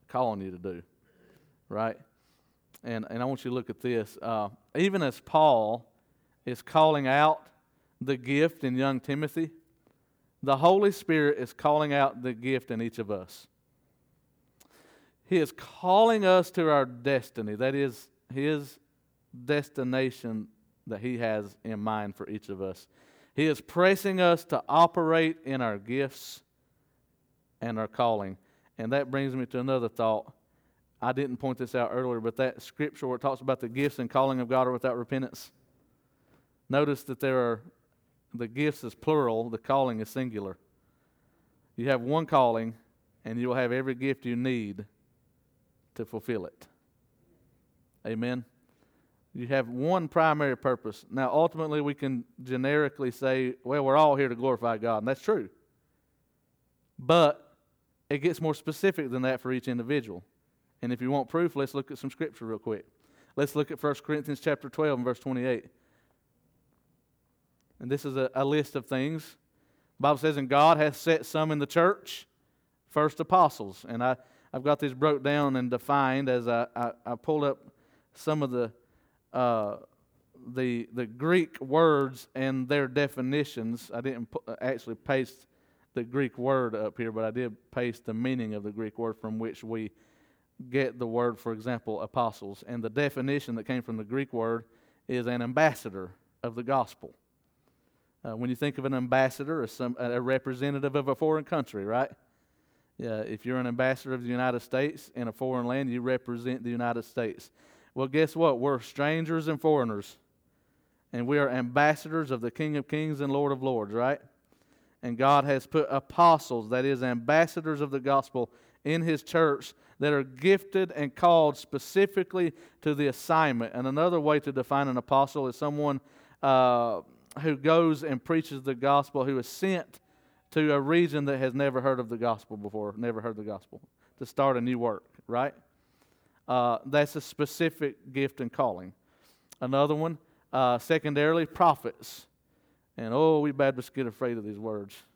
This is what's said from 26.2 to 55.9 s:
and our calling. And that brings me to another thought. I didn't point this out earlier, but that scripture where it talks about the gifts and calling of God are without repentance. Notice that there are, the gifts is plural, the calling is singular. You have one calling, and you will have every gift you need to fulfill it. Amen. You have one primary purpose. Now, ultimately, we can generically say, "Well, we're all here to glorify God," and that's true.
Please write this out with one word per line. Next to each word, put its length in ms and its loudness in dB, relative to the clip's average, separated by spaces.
and 160 -6
our 100 -4
calling. 480 -2
And 160 -4
that 180 0
brings 240 -2
me 120 -4
to 120 -6
another 300 0
thought. 460 -2
I 120 -2
didn't 260 -4
point 180 -4
this 180 -8
out 200 0
earlier, 260 -2
but 160 -4
that 240 -2
scripture 460 -8
where 100 -2
it 60 -10
talks 180 -2
about 200 -2
the 100 -6
gifts 280 -2
and 120 -6
calling 280 2
of 120 -4
God 160 4
are 60 -2
without 260 -2
repentance. 520 -8
Notice 360 0
that 160 -10
there 180 2
are, 240 0
the 140 -6
gifts 360 -2
is 100 -10
plural, 540 0
the 80 -6
calling 440 0
is 100 -8
singular. 480 -6
You 140 -4
have 140 2
one 240 0
calling, 480 2
and 160 -6
you 80 -2
will 60 0
have 180 0
every 220 -2
gift 320 -4
you 100 -2
need 480 -4
to 100 -8
fulfill 420 -6
it. 200 -20
Amen. 380 -4
You 140 -10
have 200 0
one 400 -2
primary 480 2
purpose. 540 -4
Now, 200 0
ultimately, 500 2
we 140 -2
can 300 -4
generically 680 0
say, 440 -2
"Well, 200 0
we're 120 4
all 180 8
here 140 2
to 60 -2
glorify 420 0
God," 220 -2
and 100 -4
that's 140 -2
true. 260 0